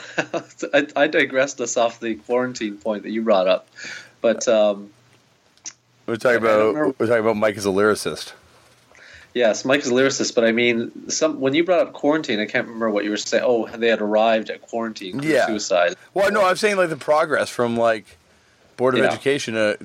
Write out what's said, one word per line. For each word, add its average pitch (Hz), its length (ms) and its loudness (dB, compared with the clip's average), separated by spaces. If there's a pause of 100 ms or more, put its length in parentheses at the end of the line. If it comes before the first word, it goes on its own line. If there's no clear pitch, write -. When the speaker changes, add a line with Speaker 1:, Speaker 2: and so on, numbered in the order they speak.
Speaker 1:
<laughs> - 100 -14
How 160 240 -4
to, - 300 -12 (260)
I, 139 60 4
I 147 40 4
digressed 139 540 0
us 117 160 -4
off 117 240 0
the 113 160 -4
quarantine 123 640 -4
point 104 240 -4
that 104 80 -8
you 110 120 -4
brought 98 240 2
up, 92 220 0 (540)
but, 110 260 0
um, 104 420 2 (1160)
Speaker 2:
We're 113 100 -4
talking 120 220 2
Speaker 1:
I - 20 0
don't 110 40 -4 (160)
Speaker 2:
about, 107 140 2
Speaker 1:
remember. - 240 -2
Speaker 2:
we're 110 80 0
talking 117 140 2
about 107 160 2
Mike 107 220 0
as 101 80 -4
a 101 40 0
lyricist. 95 600 0 (1000)
Speaker 1:
Yes, 113 320 0
Mike 139 160 2
is 143 100 -4
a 120 40 2
lyricist, 127 400 2
but 117 100 2
I 113 80 4
mean, 117 580 -2
some, 151 300 -2
when 135 140 0
you 170 80 2
brought 170 240 2
up - 60 -16
quarantine, 147 480 0
I 107 60 -4
can't 117 200 -4
remember 113 240 -4
what 104 140 -2
you 104 60 -2
were 104 60 -2
saying. - 300 -2
Oh, 117 220 2
they 117 200 -4
had 110 120 2
arrived 107 500 2
at - 120 -10
quarantine 110 580 -8
for 147 60 -6
Speaker 2:
Yeah. 127 200 2
Speaker 1:
suicide. 90 480 0 (200)
Speaker 2:
Well, 196 180 2
no, 208 120 2
I'm 185 120 2
saying, 208 220 0
like, 180 100 2
the 160 80 -6
progress 151 540 0
from, 120 260 -2
like, 113 400 0 (600)
Board 127 180 0
of 131 100 2
Speaker 1:
Yeah. 127 60 2
Speaker 2:
Education 135 440 -4
to, 107 300 0